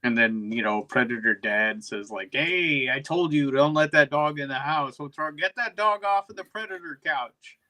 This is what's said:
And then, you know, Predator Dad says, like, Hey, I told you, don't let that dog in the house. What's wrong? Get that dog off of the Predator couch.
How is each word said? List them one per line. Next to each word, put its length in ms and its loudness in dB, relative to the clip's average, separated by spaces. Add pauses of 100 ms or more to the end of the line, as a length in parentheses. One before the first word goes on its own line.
And 140 2
then, 360 2
you 100 -2
know, 200 0
Predator 520 2
Dad 500 0
says, 260 -8
like, 220 -10
Hey, 600 0
I 80 -2
told 320 0
you, 180 2
don't 240 4
let 180 2
that 180 6
dog 300 0
in 80 -6
the 60 -8
house. 440 -2
What's 200 -12
wrong? 180 -6
Get 200 -4
that 200 -6
dog 280 2
off 260 0
of 60 -14
the 80 -12
Predator 600 -10
couch. 540 -6 (120)